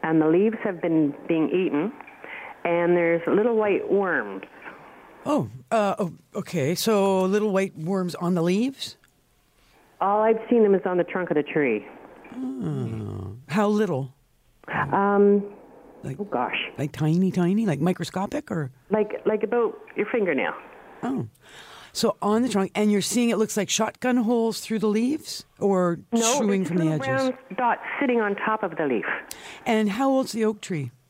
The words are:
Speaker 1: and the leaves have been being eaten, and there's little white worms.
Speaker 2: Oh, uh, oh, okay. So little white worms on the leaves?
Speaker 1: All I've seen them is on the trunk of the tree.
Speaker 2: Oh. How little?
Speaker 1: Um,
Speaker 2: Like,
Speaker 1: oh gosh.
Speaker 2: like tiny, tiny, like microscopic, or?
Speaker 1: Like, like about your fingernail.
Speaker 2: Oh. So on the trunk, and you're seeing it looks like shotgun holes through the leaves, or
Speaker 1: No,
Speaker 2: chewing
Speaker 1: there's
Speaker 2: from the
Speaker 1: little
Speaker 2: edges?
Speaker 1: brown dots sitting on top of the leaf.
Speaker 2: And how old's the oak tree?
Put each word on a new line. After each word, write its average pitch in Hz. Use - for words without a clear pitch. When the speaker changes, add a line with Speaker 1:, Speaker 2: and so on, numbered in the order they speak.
Speaker 1:
and 160
the 156
leaves 208
have 180
been 160
being 160
eaten, 180
and 175
there's 170
little 214
white 208
worms. 151
Speaker 2:
Oh, 247
uh, 208
oh, 180
okay. 175
So 196
little 208
white 196
worms 180
on 175
the 170
leaves? 208
Speaker 1:
All 202
I've 220
seen 240
them 202
is 185
on 180
the 175
trunk 180
of 165
the 151
tree. 127
Speaker 2:
Oh. 117
How 202
little? 180
Speaker 1:
Um, 202
Speaker 2:
Like, 135
Speaker 1:
oh 208
gosh. 123
Speaker 2:
like 135
tiny, 170
tiny, 185
like 143
microscopic, 185
or? 151
Speaker 1:
Like, 214
like 214
about 226
your 202
fingernail. 156
Speaker 2:
Oh. 233
So -
on 214
the 254
trunk, 190
and 208
you're 202
seeing 240
it 196
looks 214
like 202
shotgun 247
holes 226
through 220
the 220
leaves, 240
or 180
Speaker 1:
No, 233
Speaker 2:
chewing 202
Speaker 1:
there's 180
Speaker 2:
from 175
the 165
Speaker 1:
little 156
Speaker 2:
edges? 262
Speaker 1:
brown 254
dots 240
sitting 247
on 202
top 214
of 165
the 156
leaf. 117
Speaker 2:
And 220
how 254
old's 262
the 220
oak 214
tree? 143